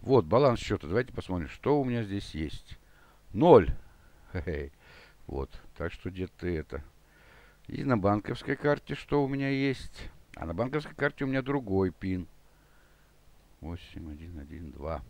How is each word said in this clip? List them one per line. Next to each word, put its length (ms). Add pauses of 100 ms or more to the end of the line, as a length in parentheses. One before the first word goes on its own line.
вот, 240
баланс 340
счета. 280
Давайте 260
посмотрим, 340
что 320
у 60
меня 180
здесь 280
есть. 480 (540)
Ноль. 360 (640)
Хе-хе. 380 (560)
Вот. 240 (260)
Так 160
что 160
где-то 380
это. 360 (840)
И 160
на 140
банковской 580
карте 400
что 280
у 40
меня 220
есть? 600 (260)
А 100
на 100
банковской 400
карте 280
у 40
меня 160
другой 480
пин. 360 (1300)
Восемь, 500
один, 280
один, 320
два. 380